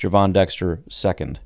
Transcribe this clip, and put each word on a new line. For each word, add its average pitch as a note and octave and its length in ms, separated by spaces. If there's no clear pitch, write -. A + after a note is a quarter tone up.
Javon G2 320
Dexter, F2+ 580
second. - 560